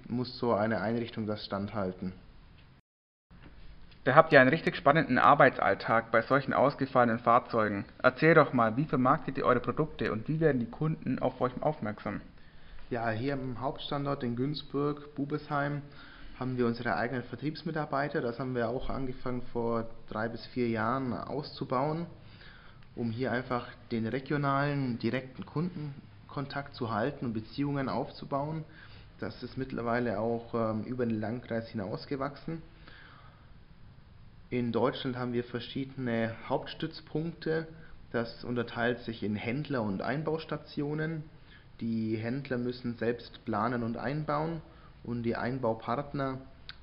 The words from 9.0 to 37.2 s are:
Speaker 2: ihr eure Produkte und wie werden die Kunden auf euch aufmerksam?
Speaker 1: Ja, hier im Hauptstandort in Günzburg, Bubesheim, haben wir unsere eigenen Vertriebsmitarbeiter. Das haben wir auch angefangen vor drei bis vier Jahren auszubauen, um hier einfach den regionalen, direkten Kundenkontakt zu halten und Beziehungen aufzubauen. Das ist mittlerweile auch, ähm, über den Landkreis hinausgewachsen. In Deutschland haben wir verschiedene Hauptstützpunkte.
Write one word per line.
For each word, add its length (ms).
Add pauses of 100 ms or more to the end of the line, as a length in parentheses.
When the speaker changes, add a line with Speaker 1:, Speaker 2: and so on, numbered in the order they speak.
Speaker 2:
ihr 80
eure 160
Produkte 520
und 160
wie 100
werden 220
die 100
Kunden 480
auf 220
euch 200
aufmerksam? 600 (680)
Speaker 1:
Ja, 200
hier 220
im 280
Hauptstandort 640
in 140
Günzburg, 800
Bubesheim, 640 (560)
haben 180
wir 100
unsere 280
eigenen 300
Vertriebsmitarbeiter. 960
Das 180
haben 160
wir 140
auch 220
angefangen 520 (100)
vor 360 (200)
drei 200
bis 180
vier 220
Jahren 440
auszubauen, 920 (920)
um 140
hier 200
einfach 360 (260)
den 140
regionalen, 920
direkten 480
Kundenkontakt 1300
zu 180
halten 340
und 60
Beziehungen 560
aufzubauen. 760 (560)
Das 240
ist 120
mittlerweile 640
auch, 360
ähm, 300
über 220
den 140
Landkreis 480
hinausgewachsen. 920 (1900)
In 220
Deutschland 440
haben 160
wir 120
verschiedene 920 (140)
Hauptstützpunkte. 1200 (440)